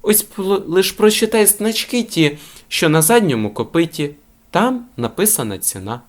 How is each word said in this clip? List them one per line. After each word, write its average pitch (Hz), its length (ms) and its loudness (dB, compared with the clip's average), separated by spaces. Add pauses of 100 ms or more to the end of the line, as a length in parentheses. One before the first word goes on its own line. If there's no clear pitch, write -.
ось 208 240 0 (120)
пл-, 196 300 -2
лиш 185 240 0
прочитай 214 540 2
значки 220 580 -2
ті, 151 340 0 (300)
що - 220 0
на 156 120 4
задньому 151 520 2
копиті. 151 580 -2 (400)
Там 240 340 0 (120)
написана 120 600 -2
ціна. 104 520 -8